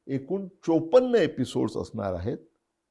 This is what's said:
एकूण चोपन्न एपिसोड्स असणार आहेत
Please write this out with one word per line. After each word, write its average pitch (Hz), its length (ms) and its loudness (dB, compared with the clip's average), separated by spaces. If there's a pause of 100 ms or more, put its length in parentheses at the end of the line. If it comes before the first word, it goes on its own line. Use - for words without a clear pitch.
एकूण 147 420 -6
चोपन्न 175 680 2
एपिसोड्स 131 640 0
असणार 98 380 -6
आहेत 95 240 -6 (520)